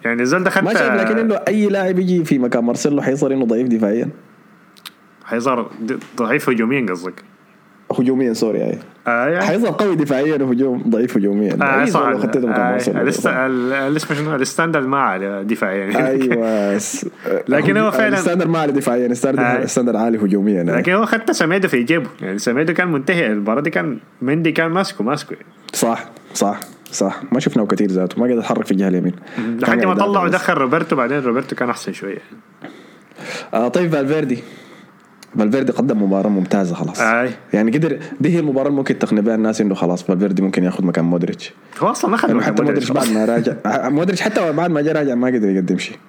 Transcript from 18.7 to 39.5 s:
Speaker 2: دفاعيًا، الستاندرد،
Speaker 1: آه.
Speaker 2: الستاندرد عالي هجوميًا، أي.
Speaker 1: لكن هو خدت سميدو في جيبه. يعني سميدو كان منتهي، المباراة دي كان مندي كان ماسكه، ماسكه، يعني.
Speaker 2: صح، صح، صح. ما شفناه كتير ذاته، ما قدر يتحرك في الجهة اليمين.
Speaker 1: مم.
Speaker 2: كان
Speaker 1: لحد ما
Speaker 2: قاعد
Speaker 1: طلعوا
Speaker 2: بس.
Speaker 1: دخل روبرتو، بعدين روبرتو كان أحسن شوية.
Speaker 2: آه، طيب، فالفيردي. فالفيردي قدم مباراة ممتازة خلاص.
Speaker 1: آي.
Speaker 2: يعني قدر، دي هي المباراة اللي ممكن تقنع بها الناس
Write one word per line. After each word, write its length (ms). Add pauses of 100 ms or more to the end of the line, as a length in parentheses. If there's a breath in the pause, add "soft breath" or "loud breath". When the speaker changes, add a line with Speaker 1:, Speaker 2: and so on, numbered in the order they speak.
Speaker 2:
دفاعيًا، 340
الستاندرد، 380
Speaker 1:
آه. 180
Speaker 2:
الستاندرد 340
عالي 220
هجوميًا، 420
أي. 40
Speaker 1:
لكن 280
هو 140
خدت 240
سميدو 380
في 140
جيبه. 260 (120)
يعني 180
سميدو 360
كان 140
منتهي، 380
المباراة 340
دي 100
كان 280 (240)
مندي 300
كان 180
ماسكه، 340
ماسكه، 280
يعني. 140 (260)
Speaker 2:
صح، 320 (300)
صح، 260 (320)
صح. 280 (120)
ما 80
شفناه 260
كتير 240
ذاته، 300
ما 60
قدر 120
يتحرك 260
في 80
الجهة 160
اليمين. 240 (260 loud breath)
Speaker 1:
مم. 60
Speaker 2:
كان 160
Speaker 1:
لحد 180
ما 60
Speaker 2:
قاعد 140
Speaker 1:
طلعوا 280
Speaker 2:
بس. 60
Speaker 1:
دخل 220
روبرتو، 420
بعدين 220
روبرتو 380
كان 140
أحسن 220
شوية. 260 (1400 loud breath)
Speaker 2:
آه، 140
طيب، 240
فالفيردي. 460 (1000 loud breath)
فالفيردي 340
قدم 300
مباراة 260
ممتازة 460
خلاص. 260
Speaker 1:
آي. 300 (220)
Speaker 2:
يعني 180
قدر، 280 (220 loud breath)
دي 140
هي 60
المباراة 260
اللي 100
ممكن 220
تقنع 220
بها 140
الناس 260